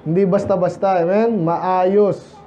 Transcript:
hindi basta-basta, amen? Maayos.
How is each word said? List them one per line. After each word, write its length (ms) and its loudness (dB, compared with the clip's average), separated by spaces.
hindi 240 0
basta-basta, 800 0
amen? 400 0
Maayos. 800 0